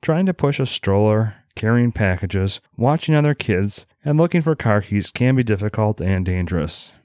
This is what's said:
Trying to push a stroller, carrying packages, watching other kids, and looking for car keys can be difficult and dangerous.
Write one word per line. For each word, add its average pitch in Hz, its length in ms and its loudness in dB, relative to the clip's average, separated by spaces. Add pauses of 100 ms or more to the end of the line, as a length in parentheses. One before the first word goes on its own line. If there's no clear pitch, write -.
Trying 170 240 0
to 185 80 0
push 143 260 -2
a 135 60 0
stroller, 107 680 0 (200)
carrying 120 360 2
packages, 98 720 -2 (140)
watching 151 380 0
other 147 220 2
kids, 98 500 -2 (180)
and 147 140 0
looking 170 240 2
for 156 140 0
car 104 260 0
keys 101 300 -2
can 127 240 2
be 127 80 2
difficult 107 580 -2
and 92 240 0
dangerous. 90 680 -4 (120)